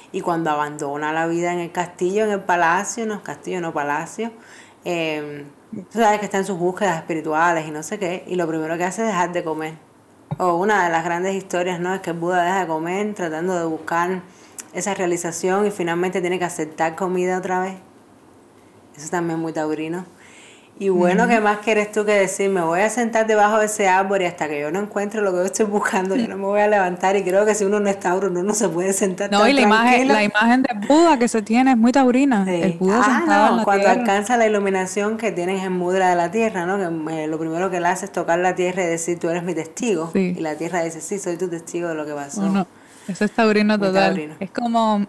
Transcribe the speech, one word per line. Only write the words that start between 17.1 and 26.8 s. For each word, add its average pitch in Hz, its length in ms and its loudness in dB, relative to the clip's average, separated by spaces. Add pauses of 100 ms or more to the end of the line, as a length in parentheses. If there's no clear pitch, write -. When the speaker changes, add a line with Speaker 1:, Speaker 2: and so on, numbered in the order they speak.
Speaker 1:
otra 185 240 -2
vez. 190 140 -6 (1200)
Eso 147 140 -14
también 170 280 -2
es 165 40 -4
muy 165 100 -4
taurino. 156 520 -4 (760)
Y 196 100 -2
bueno, 185 360 4
Speaker 2:
Ujú. 240 80 2
Speaker 1:
¿qué 226 80 6
más 208 180 2
quieres 208 340 0
tú 214 140 0
que 214 60 4
decir? 196 360 2
Me 190 140 2
voy 165 180 2
a 214 80 4
sentar 220 380 0
debajo 214 320 4
de 214 80 4
ese 208 220 0
árbol 190 340 2
y - 20 2
hasta 170 240 -4
que 147 120 -4
yo 147 120 -4
no 190 80 -2
encuentre 208 400 -4
lo 202 100 0
que 180 80 0
yo 180 60 2
estoy 190 220 0
buscando, 196 500 -2
yo 226 100 0
no 190 120 -8
me 196 60 -6
voy 202 180 0
a 208 40 4
levantar. 190 480 2